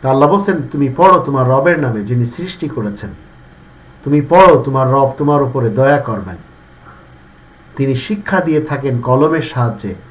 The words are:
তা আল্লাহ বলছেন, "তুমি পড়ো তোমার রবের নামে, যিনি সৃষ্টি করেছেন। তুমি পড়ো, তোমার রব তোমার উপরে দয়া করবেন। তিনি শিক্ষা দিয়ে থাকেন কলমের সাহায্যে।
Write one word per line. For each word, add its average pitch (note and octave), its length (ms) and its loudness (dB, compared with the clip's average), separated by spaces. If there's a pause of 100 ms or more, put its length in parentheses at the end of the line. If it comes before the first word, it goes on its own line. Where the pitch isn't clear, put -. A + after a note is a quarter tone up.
তা C3+ 80 -2
আল্লাহ C#3 180 4
বলছেন, F#3+ 280 0 (160)
"তুমি C#3 240 -2
পড়ো F#3 220 6
তোমার C3 300 0
রবের D3 300 2
নামে, A#2 240 -2
যিনি A#2 240 -2
সৃষ্টি E3+ 420 -8
করেছেন। G#2 420 -8 (920)
তুমি D3 240 2
পড়ো, E3+ 340 6
তোমার C3+ 280 0
রব C3+ 280 2
তোমার C#3+ 240 2
উপরে B2 280 -2
দয়া C3+ 280 2
করবেন। F#2 380 -8 (1400)
তিনি C3+ 200 -2
শিক্ষা G3 440 -4
দিয়ে D#3+ 200 0
থাকেন C3+ 400 -4
কলমের C#3+ 420 2
সাহায্যে। A2 520 -4 (160)